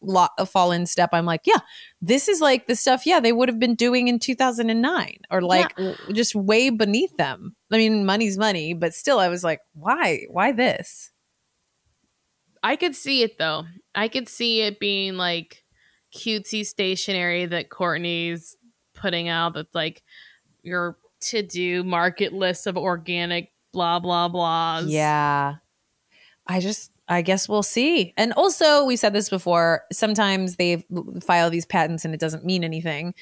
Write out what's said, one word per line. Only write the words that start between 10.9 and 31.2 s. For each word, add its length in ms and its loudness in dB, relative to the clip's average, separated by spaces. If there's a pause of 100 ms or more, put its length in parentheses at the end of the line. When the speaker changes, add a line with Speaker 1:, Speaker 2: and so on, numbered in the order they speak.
Speaker 2:
I 140 0
could 200 -2
see 260 0
it, 160 -2
though. 260 -4 (300)
I 140 -2
could 200 -6
see 340 -2
it 180 -4
being, 360 -2
like, 480 -4 (500)
cutesy 500 -4
stationery 840 -2
that 220 -6
Kourtney's 880 -4 (380)
putting 340 -4
out 260 -2
that's, 200 -12
like, 280 -6 (600)
your 340 -6 (240)
to-do 640 -4
market 480 0
list 340 -2
of 100 -4
organic 720 -4 (220)
blah, 260 0
blah, 300 0
blahs. 600 -2
Speaker 1:
Yeah. 680 2 (880)
I 140 -2
just, 320 -6 (160)
I 140 0
guess 260 0
we'll 160 2
see. 520 0
And 180 0
also, 500 4
we 120 2
said 180 2
this 140 0
before, 640 2
sometimes 640 0
they 180 2
f-, 100 -6 (400)